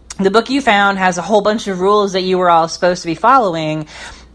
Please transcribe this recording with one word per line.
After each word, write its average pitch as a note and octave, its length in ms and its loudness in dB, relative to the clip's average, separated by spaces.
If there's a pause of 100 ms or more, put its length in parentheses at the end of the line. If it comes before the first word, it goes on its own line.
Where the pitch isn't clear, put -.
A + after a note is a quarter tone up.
(200)
the F#3+ 120 2
book A3+ 180 2
you C4+ 120 -2
found G3+ 380 2
has F#3 180 0
a F3 40 -6
whole G3+ 200 2
bunch G#3+ 260 -2
of F#3 140 -6
rules G3 320 2
that F#3+ 80 -2
you F#3 160 -2
were F3+ 120 2
all E3 200 4
supposed F3+ 320 -2
to E3+ 60 -8
be E3 80 -4
following, E3 720 0 (480)